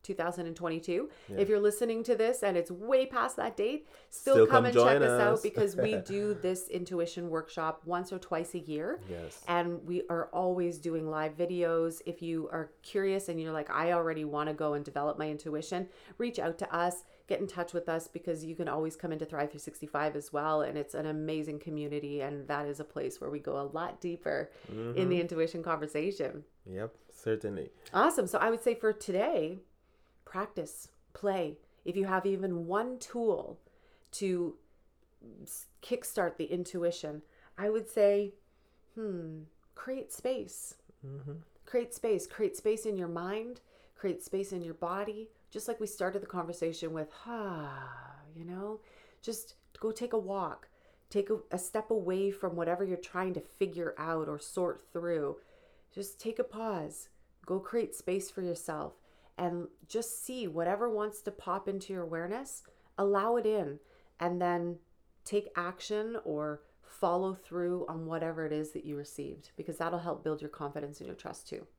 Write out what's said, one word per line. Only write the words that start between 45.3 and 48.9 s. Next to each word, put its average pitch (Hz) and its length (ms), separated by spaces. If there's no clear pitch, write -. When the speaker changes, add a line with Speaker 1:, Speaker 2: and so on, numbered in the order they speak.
Speaker 1:
Just 214 180
like 226 120
we 214 60
started 196 360
the 196 40
conversation 165 640
with, 156 160
ah, 156 600
you 165 80
know, 196 360